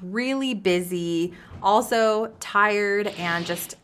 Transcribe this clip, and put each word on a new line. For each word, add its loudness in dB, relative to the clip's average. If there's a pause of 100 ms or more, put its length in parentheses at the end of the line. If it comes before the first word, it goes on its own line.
really -2
busy, 0 (300)
also 2
tired, 2
and -4
just -6